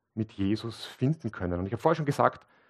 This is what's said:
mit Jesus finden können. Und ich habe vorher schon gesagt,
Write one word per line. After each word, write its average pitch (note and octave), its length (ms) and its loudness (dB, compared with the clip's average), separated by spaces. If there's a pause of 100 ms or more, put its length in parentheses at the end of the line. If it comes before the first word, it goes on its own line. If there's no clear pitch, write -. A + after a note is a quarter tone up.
(160)
mit A2 180 -4
Jesus G#2+ 500 -2
finden B2+ 480 -2
können. F2 280 -2
Und F#2 60 -2
ich F#2+ 60 -4
habe A#2 100 -4
vorher D#3+ 140 4
schon D#3+ 100 -4
gesagt, B2+ 400 2 (240)